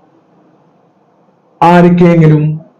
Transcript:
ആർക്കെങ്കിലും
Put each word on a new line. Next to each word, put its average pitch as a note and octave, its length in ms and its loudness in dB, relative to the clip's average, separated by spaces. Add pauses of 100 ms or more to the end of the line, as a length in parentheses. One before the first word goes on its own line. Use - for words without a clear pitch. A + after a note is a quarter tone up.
(1600)
ആർക്കെങ്കിലും E3+ 1000 0 (200)